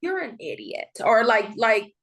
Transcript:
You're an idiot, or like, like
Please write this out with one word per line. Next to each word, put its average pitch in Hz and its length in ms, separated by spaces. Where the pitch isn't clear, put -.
You're 370 180
an 240 200
idiot, - 640
or 226 200
like, 214 320
like 214 480